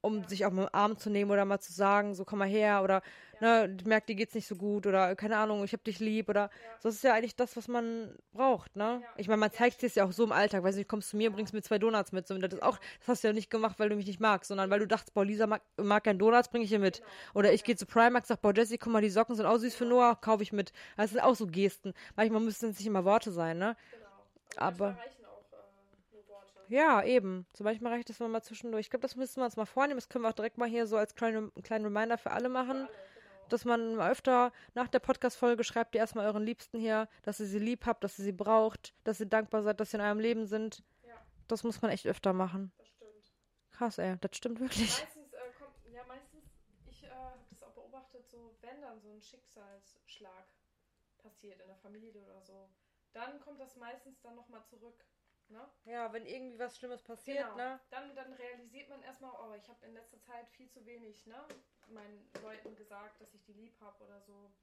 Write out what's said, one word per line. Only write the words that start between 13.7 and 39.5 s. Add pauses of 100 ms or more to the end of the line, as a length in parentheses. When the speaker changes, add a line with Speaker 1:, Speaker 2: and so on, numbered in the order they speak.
Speaker 1:
weil
du
mich
nicht
magst,
sondern
weil
du
dachtest,
„Boah,
Lisa
mag, (160)
mag
gern
Donuts,
bring
ich
ihr
mit“.
Speaker 2:
Genau. (260)
Speaker 1:
Oder
ich
Speaker 2:
Ja.
Speaker 1:
geh
zu
Primark,
sag,
„Boah,
Jessie,
guck
mal,
die
Socken
sind
auch
süß
für
Speaker 2:
Genau.
Speaker 1:
Noah,
kauf
ich
mit“. (240)
Das
sind
auch
so
Gesten. (240)
Manchmal
müssen
es
nicht
immer
Worte
sein,
ne? (160)
Speaker 2:
Genau. (500)
Speaker 1:
Aber
Speaker 2:
manchmal
reichen
auch,
äh,
nur
Worte.
Speaker 1:
Ja,
eben. (100)
So
manchmal
reicht
das,
wenn
man
mal
zwischendurch,
ich
glaub,
das
müssen
wir
uns
mal
vornehmen.
Das
können
wir
auch
direkt
mal
hier
so
als
kleine,
einen
kleinen
Reminder
für
alle
machen.
Speaker 2:
Für
alle,
genau.
Speaker 1:
Dass
man
mal
öfter (220)
nach
der
Podcast-Folge
schreibt,
ihr
erstmal
euren
Liebsten
hier, (140)
dass
ihr
sie
lieb
habt,
dass
ihr
sie
braucht, (100)
dass
ihr
dankbar